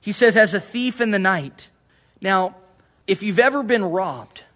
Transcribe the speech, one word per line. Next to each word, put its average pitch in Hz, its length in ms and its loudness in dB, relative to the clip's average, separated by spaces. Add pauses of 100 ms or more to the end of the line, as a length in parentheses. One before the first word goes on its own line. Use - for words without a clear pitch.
He 208 100 -8
says, 220 240 4
"As 214 180 4
a 196 60 -2
thief 247 400 -6
in 226 120 0
the 202 80 0
night." 185 500 -4 (520)
Now, 185 340 0 (520)
if 190 160 -2
you've 202 160 -2
ever 269 220 2
been 226 220 0
robbed 165 600 -6 (120)